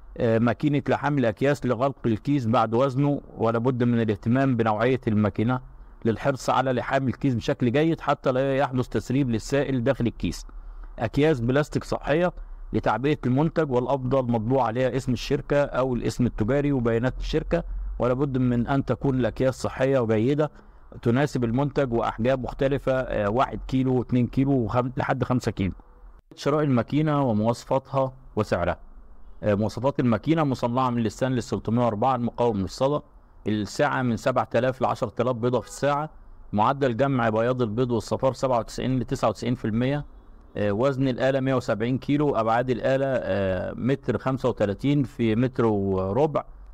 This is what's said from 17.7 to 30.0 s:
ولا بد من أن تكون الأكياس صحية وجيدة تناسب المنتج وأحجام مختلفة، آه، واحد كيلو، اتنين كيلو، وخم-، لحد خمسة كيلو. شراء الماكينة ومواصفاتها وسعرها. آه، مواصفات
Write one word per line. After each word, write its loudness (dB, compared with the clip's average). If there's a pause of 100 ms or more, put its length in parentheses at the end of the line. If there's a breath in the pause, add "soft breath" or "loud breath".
ولا 2
بد 0
من 2
أن 0
تكون 0
الأكياس 0
صحية 0
وجيدة 2 (520 soft breath)
تناسب 2
المنتج 0
وأحجام 0
مختلفة، -2
آه، -2
واحد 0
كيلو، 2
اتنين 2
كيلو، 0
وخم-، 0
لحد -2
خمسة 0
كيلو. -2 (640)
شراء 0
الماكينة 2
ومواصفاتها 0 (240)
وسعرها. 0 (640)
آه، 2
مواصفات 0